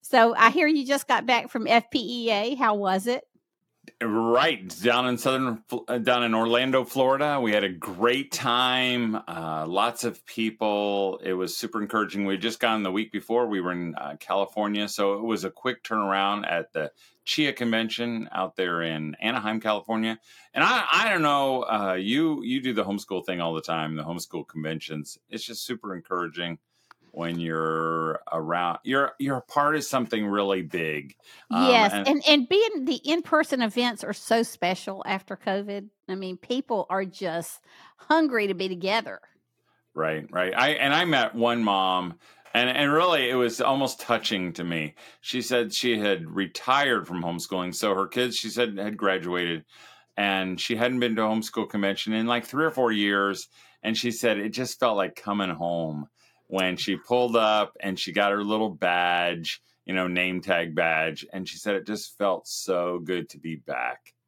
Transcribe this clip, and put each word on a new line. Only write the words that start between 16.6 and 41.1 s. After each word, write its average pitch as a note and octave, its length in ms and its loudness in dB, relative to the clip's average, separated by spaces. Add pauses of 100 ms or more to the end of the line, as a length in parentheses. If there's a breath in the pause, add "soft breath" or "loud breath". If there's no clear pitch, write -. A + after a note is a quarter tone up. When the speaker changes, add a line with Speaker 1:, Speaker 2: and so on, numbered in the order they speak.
Speaker 2:
the D#2 220 -4 (320 soft breath)
chia D3 260 2
convention A2+ 800 -2
out F#2 240 -4
there F2 260 0
in D#2 340 -4
Anaheim, A2 440 -2
California. A2 580 -2 (360 soft breath)
And C3+ 100 2
I, A3+ 300 2
I G#3+ 160 2
don't F3 140 2
know, C#3 400 2
uh, G2+ 360 0
you, C#3 440 0
you B2+ 180 -2
do B2+ 120 -2
the G2+ 120 0
homeschool F#2+ 400 -6
thing F2 160 -4
all E2 120 0
the D#2+ 80 -4
time, D#2+ 360 -4
the D2+ 60 -6
homeschool E2 440 -8
conventions. D#2 680 -8 (120)
It's A2+ 140 -10
just A#2 220 -12
super A2 280 -8
encouraging E2+ 640 -6 (540 soft breath)
when E2+ 280 -4
you're D#2+ 840 -2 (100)
around, E2+ 520 -2
you're, C3+ 340 0
you're C#3 200 -2
a B2 40 -6
part D3 340 0
of D3 80 -2
something A2+ 440 0
really G2 340 2
big. D2+ 540 -4 (340 loud breath)
Um, A#3+ 180 4
Speaker 1:
Yes, A3 240 6
Speaker 2:
and G3+ 160 0
Speaker 1:
and, C#4+ 200 2
and D4 200 6
being G4+ 380 2
the C4+ 180 -2
in-person D4+ 600 0
events A#3+ 400 -2
are G3+ 100 -6
so A3+ 300 2
special F#3+ 640 -4
after F#3+ 280 -4
covid. G3+ 520 -4 (200)
I F3+ 60 -6
mean, F#3 240 -6
people B3 500 -2
are F#3+ 180 0
just E3+ 560 -6 (360 soft breath)
hungry C#4 480 2
to G3 80 -2
be F#3 160 -4
together. F#3 520 -2 (720)
Speaker 2:
Right, D#2 340 -2
right. F#2 260 0
I, C3 180 4
and C#3 200 2
I E3+ 120 4
met C3+ 280 2